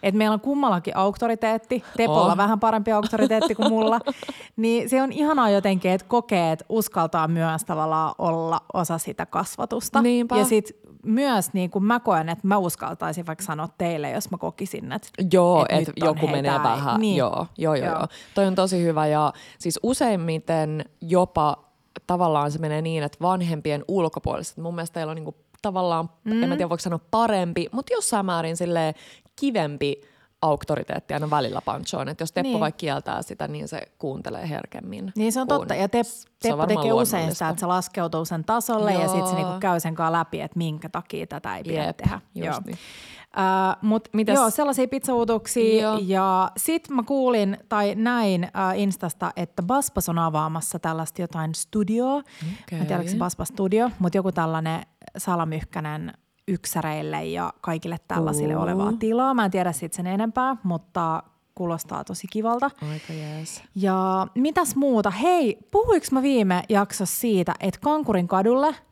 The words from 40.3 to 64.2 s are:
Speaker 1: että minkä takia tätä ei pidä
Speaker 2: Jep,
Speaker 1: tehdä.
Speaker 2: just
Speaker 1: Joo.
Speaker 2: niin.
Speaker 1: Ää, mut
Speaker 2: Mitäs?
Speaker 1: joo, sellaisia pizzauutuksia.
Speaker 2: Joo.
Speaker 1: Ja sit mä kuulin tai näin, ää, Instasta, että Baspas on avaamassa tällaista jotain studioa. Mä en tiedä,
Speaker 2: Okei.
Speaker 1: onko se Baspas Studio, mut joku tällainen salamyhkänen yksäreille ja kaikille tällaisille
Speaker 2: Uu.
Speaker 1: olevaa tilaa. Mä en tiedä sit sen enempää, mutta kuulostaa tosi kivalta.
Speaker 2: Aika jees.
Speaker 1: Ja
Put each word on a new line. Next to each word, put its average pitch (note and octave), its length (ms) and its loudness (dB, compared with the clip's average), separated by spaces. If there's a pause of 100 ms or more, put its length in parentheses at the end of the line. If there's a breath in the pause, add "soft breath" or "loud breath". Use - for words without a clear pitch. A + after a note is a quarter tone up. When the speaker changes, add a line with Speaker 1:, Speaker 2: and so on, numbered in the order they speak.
Speaker 1:
että D#3 160 -8
minkä E3 320 -4
takia E3 380 -8
tätä G#2+ 300 -10
ei - 60 -10
pidä D#3+ 220 -4
Speaker 2:
Jep, - 120 -6
Speaker 1:
tehdä. - 220 -2 (160)
Speaker 2:
just E3+ 100 -6
Speaker 1:
Joo. C#3 200 -4
Speaker 2:
niin. - 120 -12 (600 loud breath)
Speaker 1:
Ää, F#3+ 440 2
mut A3 320 2
Speaker 2:
Mitäs? G#3+ 220 4
Speaker 1:
joo, B3 140 6
sellaisia C4 380 2
pizzauutuksia. A3+ 920 2
Speaker 2:
Joo. G#3+ 200 2
Speaker 1:
Ja F#3+ 560 2
sit D#4+ 320 -2
mä B3+ 140 0
kuulin A#3+ 540 2 (120)
tai G3+ 260 0
näin, G#3+ 580 2
ää, F#3 200 0
Instasta, F#3 600 -2
että F3+ 280 -6
Baspas A3 460 0
on E3 100 0
avaamassa D#3+ 600 -2
tällaista D#3+ 420 -4
jotain D#3+ 340 -4
studioa. A3+ 600 -2
Mä C#4+ 60 -2 (280 loud breath)
en F#3+ 60 -8 (140 loud breath)
tiedä, D#3+ 140 -4
Speaker 2:
Okei. E3 140 -2
Speaker 1:
onko F3 140 -2
se G#3 60 0
Baspas F3+ 300 -4
Studio, G3+ 420 0 (100)
mut F3+ 160 0
joku F#3+ 160 2
tällainen D#3+ 500 -2 (360)
salamyhkänen D#3+ 960 -4 (340)
yksäreille D#3 800 -4
ja E3+ 360 -4
kaikille E3 360 -4 (100)
tällaisille D3+ 480 0
Speaker 2:
Uu. - 60 0
Speaker 1:
olevaa F#3+ 380 0
tilaa. A#3+ 340 2
Mä A#3 120 2
en F#3 60 0
tiedä F3+ 200 0
sit E3 220 -6
sen F3+ 140 -6
enempää, A#3 560 0
mutta E3 600 -2 (320)
kuulostaa E3+ 480 -6
tosi F3 240 -10
kivalta. A#3 420 0 (220)
Speaker 2:
Aika D#3 220 -10
jees. D#3 500 -10 (120)
Speaker 1:
Ja F#3+ 600 2